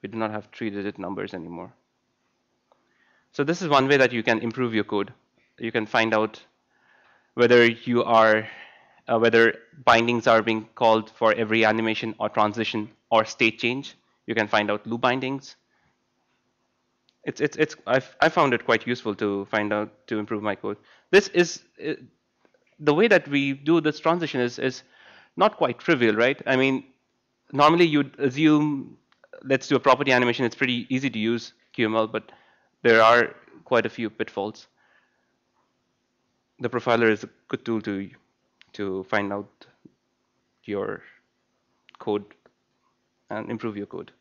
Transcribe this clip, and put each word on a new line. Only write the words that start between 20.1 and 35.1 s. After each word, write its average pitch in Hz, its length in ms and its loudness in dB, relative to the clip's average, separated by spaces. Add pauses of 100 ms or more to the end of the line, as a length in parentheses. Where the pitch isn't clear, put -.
improve 104 240 -8
my 104 120 -4
code. 104 220 -10 (340)
This 202 180 4
is, 175 340 -2 (220)
uh, 147 100 -6 (840)
the 147 140 0
way 190 140 2
that 180 200 2
we 139 240 -2
do 147 280 0
this 151 200 -4
transition 165 400 -2
is, 120 180 -4
is 131 240 -6 (540)
not 208 200 2
quite 123 220 -2
trivial, 120 380 2
right? 127 300 2
I 135 100 2
mean, 131 280 0 (680)
normally 156 340 4
you'd 147 320 0
assume, 147 800 0 (480)
let's 135 240 -2
do 143 80 2
a 120 40 2
property 135 320 2
animation. 123 320 2
It's 117 120 -4
pretty 123 320 -4
easy 131 220 -2
to 110 80 -8
use 110 340 -4 (200)
Q 117 140 -2
M 107 80 -2
L, 110 120 2
but 113 260 -10 (500)
there 113 180 6
are 113 340 4 (300)
quite 117 220 0
a 110 40 -6
few 113 200 -8
pitfalls. 104 560 -10 (1900)